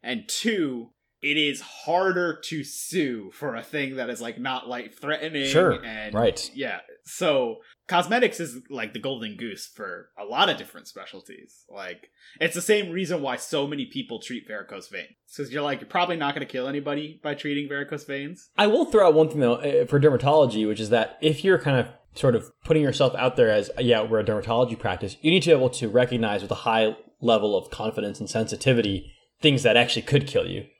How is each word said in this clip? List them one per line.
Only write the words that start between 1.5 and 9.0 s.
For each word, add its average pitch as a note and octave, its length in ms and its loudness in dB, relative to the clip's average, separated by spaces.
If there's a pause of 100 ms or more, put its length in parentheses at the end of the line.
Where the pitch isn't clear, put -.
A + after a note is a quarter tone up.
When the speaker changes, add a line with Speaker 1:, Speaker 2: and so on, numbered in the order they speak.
Speaker 1:
harder F3 840 -2
to D3+ 180 -8
sue B2+ 720 -6
for C#3 220 -8
a A2+ 80 -10
thing C3+ 320 -6
that B2 140 -6
is, A#2 120 -8
like, A#2 180 -10
not B2+ 280 -6
life-threatening C#3 800 -6
Speaker 2:
Sure, D3+ 360 2
Speaker 1:
and G#2+ 300 -12
Speaker 2:
right. G#2+ 400 0
Speaker 1:
yeah. A#2+ 260 -8 (260)
So C3 520 -2 (300)
cosmetics F#3+ 520 0
is, C3+ 180 -8 (120)
like, A2+ 240 -8
the A#2 60 -10
golden A2+ 380 -8